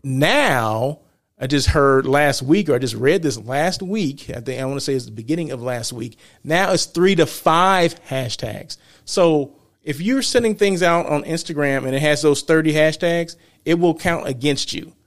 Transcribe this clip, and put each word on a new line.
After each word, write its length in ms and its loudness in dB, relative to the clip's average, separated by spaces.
Now, 960 0
I 80 -6
just 220 0
heard 380 4
last 360 2
week, 280 2
or 40 4
I 40 2
just 160 -4
read 280 2
this 140 -2
last 460 -4
week, 480 -4
I 100 -10
think, 220 -8
I 20 -4
wanna 160 -4
say 140 -4
it's 100 -4
the 60 -16
beginning 400 -4
of 100 -10
last 320 -6
week, 240 -12
now 300 0
it's 140 0
three 300 2
to 100 4
five 800 2
hashtags. 720 -8
So 520 2
if 180 -6
you're 220 0
sending 320 0
things 280 2
out 220 2
on 200 -2
Instagram 600 -2
and 100 -4
it 60 0
has 220 2
those 180 4
thirty 320 2
hashtags, 640 0
it 120 2
will 160 2
count 320 -4
against 460 -4
you. 220 -12